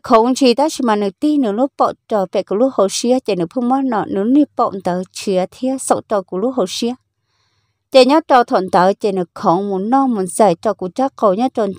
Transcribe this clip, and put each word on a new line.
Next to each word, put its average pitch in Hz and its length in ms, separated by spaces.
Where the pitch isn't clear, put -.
không 240 320
chỉ 247 180
ta 294 160
chỉ - 140
mà 220 120
nửa 208 140
tí 302 180
nửa 233 140
lúc 247 260
bỏ - 160
trò 202 240
về 196 120
cái 190 160
lúc 254 140
hậu 196 160
xía, 254 300
chè 202 160
nửa 175 180
phương 240 160
mó 269 120
nó, 233 240
nửa 196 180
nửa 269 200
bỏ 233 140
tờ 180 180
chia 185 400
thiệt 262 300
sợ - 280
trò 202 120
của 180 160
lúc 247 180
hậu 214 140
xía. 233 240
Chè 262 140
nhớ 294 220
trò 247 160
thuận 190 260
tờ, 190 240
chè 214 180
nửa 185 120
không 196 360
muốn 196 200
nó 269 180
muốn 202 200
dạy 185 340
trò 208 120
của 185 220
cha 262 200
cậu 202 180
nhớ 247 200
tròn 208 260